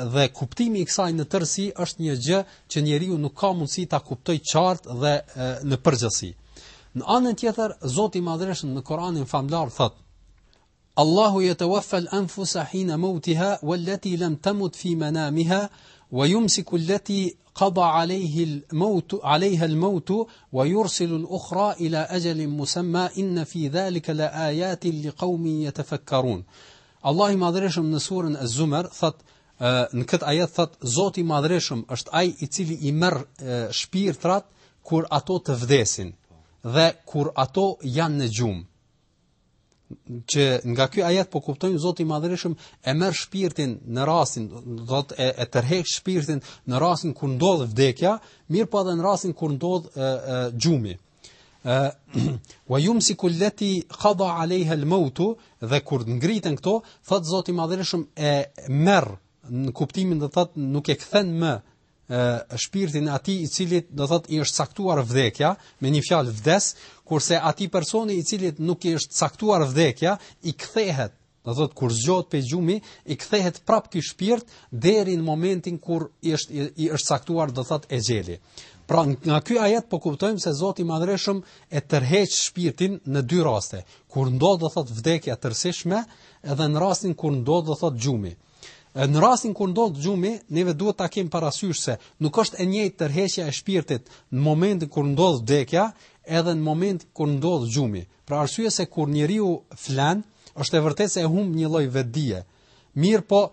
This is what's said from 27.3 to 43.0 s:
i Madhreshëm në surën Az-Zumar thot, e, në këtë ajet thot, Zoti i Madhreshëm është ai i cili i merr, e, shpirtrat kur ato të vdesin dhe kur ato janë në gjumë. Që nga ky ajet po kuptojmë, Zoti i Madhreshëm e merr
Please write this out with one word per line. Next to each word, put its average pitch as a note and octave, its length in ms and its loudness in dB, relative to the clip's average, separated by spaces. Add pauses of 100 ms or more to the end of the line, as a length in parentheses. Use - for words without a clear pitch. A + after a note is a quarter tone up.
i G3 40 2
Madhreshëm F3 520 0
në D#3 160 0
surën F3 320 -2
Az-Zumar C#3+ 640 -2
thot, D#3+ 160 0 (440)
e, B2 80 2 (280)
në A#2+ 80 -2
këtë E3 220 0
ajet D#3 280 2
thot, E3 300 0
Zoti F3+ 360 0
i E3+ 40 0
Madhreshëm D3+ 640 0
është - 240 -8
ai E3+ 280 2
i D3 60 -6
cili D#3+ 420 -4
i C#3+ 40 0
merr, D#3+ 320 0 (160)
e, A#2+ 320 -4
shpirtrat F#3+ 720 -2 (380)
kur D#3+ 280 0
ato E3 300 0
të C#3 160 -2
vdesin A#2 560 2 (500)
dhe D3+ 300 2 (140)
kur D3 280 -2
ato F#3+ 480 0
janë D3 400 0
në B2 140 0
gjumë. G#2 260 -2 (1600)
Që C#3+ 200 2 (280)
nga C3 160 4
ky F#3+ 160 -2
ajet F3+ 240 2
po D3 160 -4
kuptojmë, F3+ 340 -2
Zoti E3+ 260 -2
i D#3 40 0
Madhreshëm E3+ 480 -2
e - 400 -8
merr F3 200 0